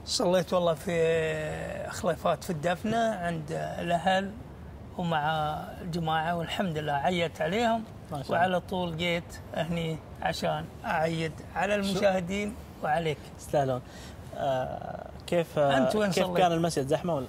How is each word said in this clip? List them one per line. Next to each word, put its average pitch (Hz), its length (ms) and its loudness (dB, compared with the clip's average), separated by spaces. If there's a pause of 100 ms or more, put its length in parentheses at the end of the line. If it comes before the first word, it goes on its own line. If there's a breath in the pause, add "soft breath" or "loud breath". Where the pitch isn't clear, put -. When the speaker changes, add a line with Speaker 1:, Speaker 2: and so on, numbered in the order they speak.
Speaker 1:
صليت 185 480 2
والله 175 220 4
في 160 1160 -2
خليفات 165 540 0
في - 60 -6
الدفنة 214 640 0
عند 170 380 -4
الأهل 170 800 0 (680)
ومع 156 520 2 (300)
الجماعة، 160 560 0
والحمد 165 420 0
لله 151 140 0
عيت 170 500 2
عليهم، 226 420 2 (280)
Speaker 2:
ما 147 60 -4
شاء 135 80 -6
الله. 175 120 2
Speaker 1:
وعلى 180 220 4
طول 175 360 -2
جيت 170 420 -2 (160)
هني 165 420 -2 (260)
عشان 160 420 0 (200)
أعيد 165 480 0 (220)
على 196 200 2
Speaker 2:
شو- 202 160 0
Speaker 1:
المشاهدين 196 640 2 (280)
وعليك. 160 360 2 (200)
Speaker 2:
تستاهلون. 131 420 2 (560 loud breath)
آه، - 680 -2 (200)
كيف، 170 320 0
Speaker 1:
أنت 139 380 4
وين 208 140 4
Speaker 2:
كيف 185 140 4
Speaker 1:
صليت؟ 180 140 0
Speaker 2:
كان 180 140 6
المسجد؟ 165 340 2
زحمة 156 280 2
ولا؟ 131 140 0